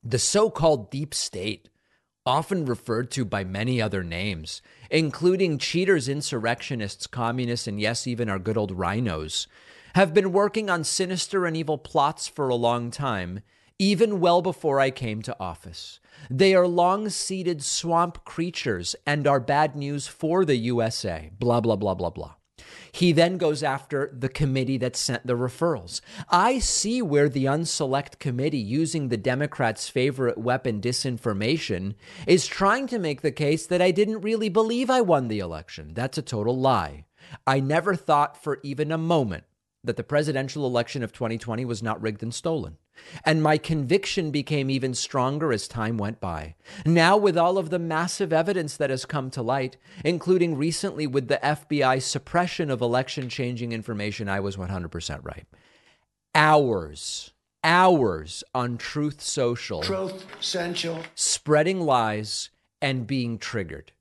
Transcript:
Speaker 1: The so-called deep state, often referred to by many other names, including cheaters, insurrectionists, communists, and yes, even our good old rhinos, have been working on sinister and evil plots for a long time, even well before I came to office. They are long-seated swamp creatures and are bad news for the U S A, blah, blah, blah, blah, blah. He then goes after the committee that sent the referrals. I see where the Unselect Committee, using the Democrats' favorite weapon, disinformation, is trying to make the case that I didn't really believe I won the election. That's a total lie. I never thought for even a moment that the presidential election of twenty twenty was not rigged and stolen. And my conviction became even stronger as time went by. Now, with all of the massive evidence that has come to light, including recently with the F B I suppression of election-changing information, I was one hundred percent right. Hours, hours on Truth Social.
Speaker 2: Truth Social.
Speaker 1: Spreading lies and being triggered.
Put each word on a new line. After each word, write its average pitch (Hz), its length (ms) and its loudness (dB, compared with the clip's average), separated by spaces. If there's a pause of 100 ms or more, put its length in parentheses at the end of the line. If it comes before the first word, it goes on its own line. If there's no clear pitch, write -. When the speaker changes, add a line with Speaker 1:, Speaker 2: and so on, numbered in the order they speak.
Speaker 1:
The 120 160 -2
so-called 165 720 2
deep 143 240 -6
state, - 560 -6 (560)
often 156 400 0
referred 120 460 -2
to 131 120 -2
by 101 180 -4
many 107 380 -2
other 98 240 0
names, 85 560 -6 (300)
including 165 640 2
cheaters, 165 540 0
insurrectionists, 120 960 -4
communists, 120 600 -4
and 104 140 -6
yes, 110 260 -2
even 120 220 -2
our 95 100 -2
good 104 200 -2
old 104 120 0
rhinos, 90 760 -2 (480)
have 185 180 6
been 190 180 4
working 202 380 0
on 170 160 0
sinister 185 600 -2
and 160 100 -2
evil 151 220 -2
plots - 500 0
for 139 220 -2
a 123 40 2
long 120 360 2
time, 101 500 -4 (380)
even 202 420 4
well 175 220 6
before 160 360 0
I 135 120 4
came 110 320 -6
to 127 180 -8
office. 87 600 -12 (300)
They 190 240 4
are 180 140 6
long-seated 180 960 0
swamp 170 600 0
creatures 123 680 -4 (100)
and 147 220 0
are 139 140 4
bad 143 340 2
news 143 320 -6
for 170 380 2
the 151 120 4
U 120 240 0
S 113 240 -2
A, 80 360 -6
blah, 120 200 4
blah, 113 140 2
blah, 98 200 0
blah, 90 160 -4
blah. 76 240 -12 (580)
He 175 180 4
then 170 260 4
goes 151 280 0
after 143 520 -4
the 127 120 -4
committee 135 500 0
that 123 160 -4
sent - 320 -4
the 123 100 0
referrals. 123 640 -2 (300)
I 220 300 4
see 233 420 0
where 147 260 4
the 135 180 0
Unselect 139 720 -2
Committee, 139 380 -2
using 139 500 -2
the 117 80 0
Democrats' 127 720 -2
favorite 131 500 0
weapon, 117 420 0
disinformation, 113 1120 -2 (340)
is 175 180 6
trying 226 400 0
to 240 140 -4
make 147 220 -4
the 147 100 0
case 156 340 0
that 180 160 2
I 185 80 6
didn't 208 300 2
really 214 280 0
believe 226 420 2
I 254 100 4
won 160 260 4
the 107 140 -2
election. 80 540 -10
That's 120 220 -4
a 156 60 -4
total 117 340 -2
lie. 92 500 0 (380)
I 135 140 4
never 165 380 2
thought 147 440 2
for 139 220 -4
even 147 300 -4
a 160 60 0
moment 151 460 2 (380)
that 117 140 -2
the 117 80 -6
presidential 147 600 0
election 123 380 0
of 113 100 -6
twenty 113 240 -4
twenty 117 280 -6
was 117 180 -6
not 107 180 -2
rigged 107 220 -4
and 117 100 -6
stolen. 117 460 -4 (460)
And 156 180 4
my 151 160 4
conviction 151 720 0
became 139 400 -2
even 131 240 0
stronger 139 580 0
as 107 140 -2
time 113 320 -2
went 104 220 -4
by. 80 340 -8 (320)
Now, 170 320 6
with 202 180 4
all 175 220 4
of 170 100 -2
the 175 100 -2
massive 165 540 -2
evidence 165 440 0
that 143 120 0
has 131 160 -2
come 135 260 -4
to 127 120 -6
light, 127 340 -2 (280)
including 175 520 2
recently 156 500 -2
with 131 220 0
the 139 160 0
F 147 240 0
B 147 140 2
I 131 160 4
suppression 165 720 -2
of 120 100 0
election-changing 123 920 -2
information, 104 540 -6
I 98 140 -2
was 98 160 -4
one 92 140 -6
hundred 90 200 -4
percent 78 320 -8
right. - 220 -14 (880)
Hours, 127 1000 2 (300)
hours 147 800 4 (120)
on 120 240 -2
Truth 147 420 -6
Social. 117 640 -2
Speaker 2:
Truth 190 420 -4 (160)
Social. 170 600 -4 (120)
Speaker 1:
Spreading 156 640 2
lies 110 680 0 (320)
and 131 260 -2
being 120 300 -2
triggered. 82 640 -8